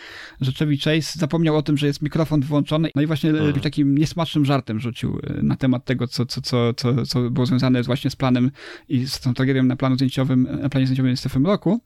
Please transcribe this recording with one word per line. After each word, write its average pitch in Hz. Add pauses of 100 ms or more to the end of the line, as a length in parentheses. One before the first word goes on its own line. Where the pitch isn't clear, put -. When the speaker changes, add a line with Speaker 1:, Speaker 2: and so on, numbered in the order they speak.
(420)
Speaker 1:
że 131
Chevy 147
Chase 156
zapomniał 160
o 151
tym, 147
że 143
jest 143
mikrofon 151
włączony, 151
no 143
i 156
właśnie, 160
y, 156
Speaker 2:
Mhm. 147
Speaker 1:
takim 139
niesmacznym 156
żartem 131
rzucił, - (220)
y, -
na -
temat 127
tego, 123
co, 120
co, -
co, 120
co, 123
co 123
było 127
związane 127
właśnie 123
z -
planem 127 (380)
i 127
z -
tą 123
tragedią 131
na 127
planu 131
zdjęciowym, 131 (140)
na 139
planie 131
zdjęciowym 131
Stephen -
Rocku. 202